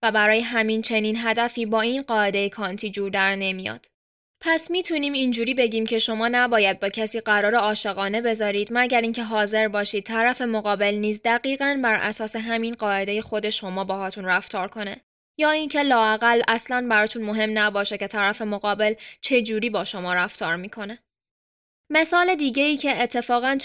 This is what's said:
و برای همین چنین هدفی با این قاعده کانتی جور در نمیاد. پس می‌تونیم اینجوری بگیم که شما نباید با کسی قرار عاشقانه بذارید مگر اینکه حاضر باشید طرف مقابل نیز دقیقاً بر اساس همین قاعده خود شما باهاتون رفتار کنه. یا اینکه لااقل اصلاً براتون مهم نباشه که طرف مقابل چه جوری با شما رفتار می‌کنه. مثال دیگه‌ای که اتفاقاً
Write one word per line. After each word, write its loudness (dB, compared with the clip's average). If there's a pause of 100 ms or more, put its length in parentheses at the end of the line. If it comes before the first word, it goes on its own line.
و 2
برای 4
همین 0
چنین 0
هدفی -2
با 2
این 0
قاعده 0
کانتی -6
جور -4
در 2
نمیاد. -6 (600)
پس 2
می‌تونیم -2
اینجوری 0
بگیم 0
که -2
شما 0
نباید 2
با -2
کسی 0
قرار 2
عاشقانه 0
بذارید -2
مگر 2
اینکه -4
حاضر 0
باشید -2
طرف 0
مقابل 0
نیز 0
دقیقاً 0
بر 2
اساس 0
همین -4
قاعده -2
خود -4
شما -4
باهاتون -6
رفتار 0
کنه. -8 (420)
یا 2
اینکه 0
لااقل 4
اصلاً 2
براتون 2
مهم -2
نباشه 0
که -4
طرف -2
مقابل 0 (260)
چه 2
جوری -2
با -2
شما -4
رفتار -2
می‌کنه. -10 (920)
مثال 4
دیگه‌ای 2
که -2
اتفاقاً 0